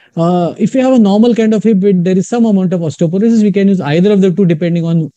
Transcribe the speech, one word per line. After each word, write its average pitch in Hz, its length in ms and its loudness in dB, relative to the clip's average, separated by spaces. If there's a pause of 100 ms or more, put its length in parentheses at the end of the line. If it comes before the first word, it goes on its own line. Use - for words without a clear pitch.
(160)
Uh, 170 420 0
if 214 180 -2
you 262 40 0
have 262 120 0
a 254 60 2
normal 214 360 2
kind 220 200 0
of 208 100 -2
hip, 214 140 2
with, 185 260 0
there 185 120 0
is 190 120 -2
some 240 160 -2
amount 190 280 0
of 180 80 -2
osteoporosis, 190 600 0
we 208 80 2
can 196 160 0
use 196 140 0
either 165 320 0
of 196 80 2
the 190 100 2
two 190 160 0
depending 170 380 -2
on, 165 220 -2 (100)